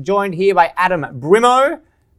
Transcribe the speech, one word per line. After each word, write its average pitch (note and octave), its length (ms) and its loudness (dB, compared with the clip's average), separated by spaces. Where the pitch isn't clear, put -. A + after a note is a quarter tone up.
joined G3 340 -2
here F#3+ 200 0
by E3+ 220 0
Adam F3+ 260 -2
Brimo. B3 600 2